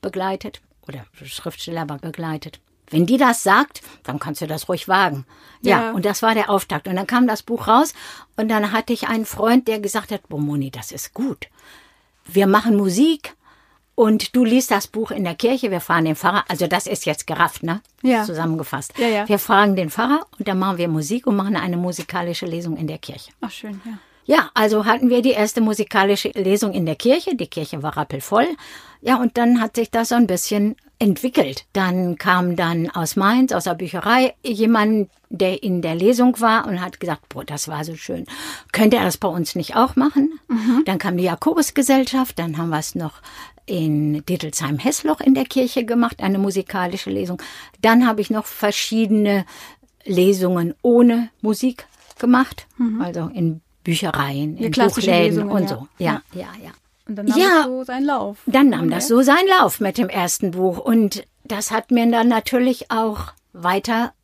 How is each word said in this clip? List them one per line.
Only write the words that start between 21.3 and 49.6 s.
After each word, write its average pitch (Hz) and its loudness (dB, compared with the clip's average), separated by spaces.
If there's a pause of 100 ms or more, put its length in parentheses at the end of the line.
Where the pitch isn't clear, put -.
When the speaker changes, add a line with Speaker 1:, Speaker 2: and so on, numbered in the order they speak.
Speaker 1:
machen 196 0
eine 175 -2
musikalische 175 -6
Lesung 170 -6
in 160 -6
der 156 -8
Kirche.“ - -18
Speaker 2:
Ach, 214 -10
schön, 202 -14
ja. 220 -14 (260)
Speaker 1:
Ja, - 2
also 214 2
hatten 247 2
wir 240 4
die 254 4
erste 214 0
musikalische 202 0
Lesung 196 0
in 185 -2
der 156 -2
Kirche. 311 2
Die 190 -4
Kirche 156 -8
war 151 -6
rappelvoll. 151 0 (540)
Ja, 254 2
und 247 0
dann 240 4
hat 220 -2
sich 233 -2
das 226 -2
so 240 2
ein 240 6
bisschen 202 0 (220)
entwickelt. 208 0
Dann 180 0
kam 180 2
dann 170 -2
aus 165 -4
Mainz, 233 2
aus 175 -2
der 175 -2
Bücherei, 202 0 (100)
jemand, 220 2 (220)
der 185 -2
in 180 -2
der 165 -4
Lesung 240 4
war 226 2
und 180 -4
hat 185 -12
gesagt, 170 -6
„Boah, - -10
das 147 -8
war 156 -6
so 160 -12
schön. 170 -10 (440)
Könnt 214 4
ihr 233 4
das 180 0
bei 202 -2
uns 170 -4
nicht - -6
auch 240 2
machen?“ 294 0 (100)
Speaker 2:
Mhm. 233 2
Speaker 1:
Dann 190 -2
kam 180 -2
die 180 0
Jakobusgesellschaft, 269 0
dann 165 -4
haben 170 -2
wir 156 -2
es - -8
noch 165 -6 (500)
in 151 -2
Dittelsheim-Hessloch 160 -4
in 269 4
der 262 0
Kirche 254 -2
gemacht, 233 -2
eine 196 0
musikalische 190 -4
Lesung. 185 -4 (420)
Dann 233 6
habe 220 0
ich - -4
noch 214 -2
verschiedene 208 0 (600)